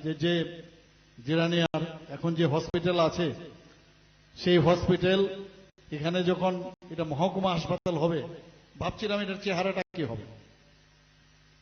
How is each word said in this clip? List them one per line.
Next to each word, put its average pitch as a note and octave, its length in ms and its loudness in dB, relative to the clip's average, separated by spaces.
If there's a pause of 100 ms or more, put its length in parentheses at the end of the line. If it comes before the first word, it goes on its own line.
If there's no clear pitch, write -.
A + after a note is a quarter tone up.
যে, D#3 100 -2
যে E3+ 480 0 (640)
জিরানিয়ার E3 540 2 (300)
এখন E3 240 -2
যে E3 120 4
হসপিটাল E3 540 0
আছে, D#3+ 340 2 (1000)
সেই F3 220 4
হসপিটাল F#3 880 4 (460)
এখানে E3 320 -2
যখন F3+ 400 0 (260)
এটা E3 140 -4
মহকুমা F3+ 500 0
হাসপাতাল E3+ 440 -2
হবে, D#3+ 260 2 (560)
ভাবছিলাম G3+ 400 -2
এটার F#3+ 240 -4
চেহারাটা F#3 400 0 (100)
কি D#3+ 100 -2
হবে। A2+ 180 -4 (1400)